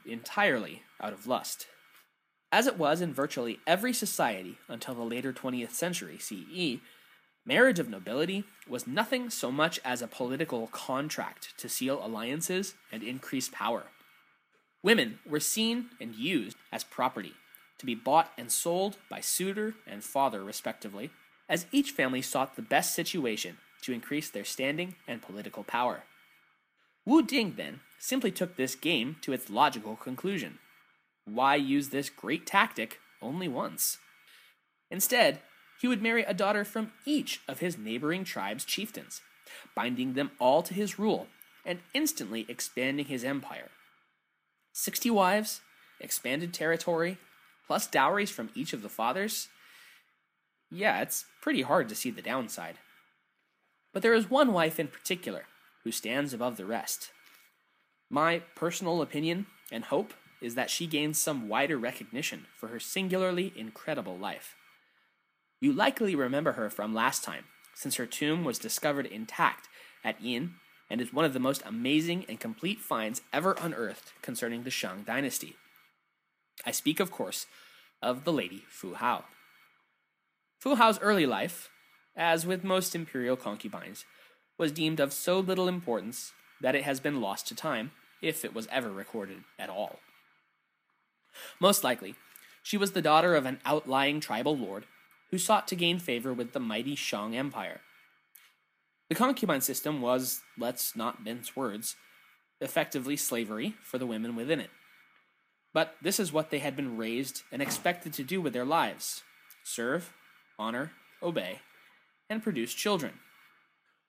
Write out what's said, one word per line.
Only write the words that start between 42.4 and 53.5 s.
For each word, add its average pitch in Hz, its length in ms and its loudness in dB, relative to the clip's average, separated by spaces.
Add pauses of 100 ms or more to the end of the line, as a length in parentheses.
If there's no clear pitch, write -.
expanding 131 580 -2
his 131 160 -4
empire. 131 460 -6 (1040)
Sixty - 380 0
wives, 208 500 4 (400)
expanded 160 540 -2
territory, 165 640 2 (480)
plus 175 200 0
dowries 175 440 4
from 110 240 -8
each 139 180 -4
of 120 100 -4
the 101 60 -8
fathers. 175 600 -2 (1200)
Yeah, 165 320 2
it's - 220 -4 (160)
pretty 254 220 2
hard 139 260 4
to 107 60 -6
see 123 160 -4
the 113 120 -8
downside. 107 540 -4 (1160)